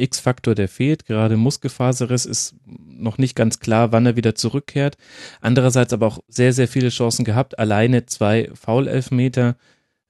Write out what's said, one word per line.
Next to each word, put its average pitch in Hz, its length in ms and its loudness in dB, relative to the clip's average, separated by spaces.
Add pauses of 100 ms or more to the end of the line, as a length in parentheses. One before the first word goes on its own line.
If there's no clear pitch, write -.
X-Faktor, 123 540 -2
der 101 140 0
fehlt. 147 360 -2
Gerade 110 320 0
Muskelfaserriss 123 880 -2
ist - 300 -8 (100)
noch 78 520 -10
nicht 131 180 0
ganz 113 240 0
klar, 113 320 2
wann 117 140 4
er 120 100 2
wieder 113 200 0
zurückkehrt. 139 640 -4 (440)
Andererseits 123 520 2
aber 110 140 0
auch 104 200 -6
sehr, 123 260 2
sehr 123 140 2
viele 127 220 -2
Chancen 117 360 -2
gehabt. 110 340 -2
Alleine 113 460 2
zwei 110 480 0
Foul-Elfmeter. 127 1040 0 (520)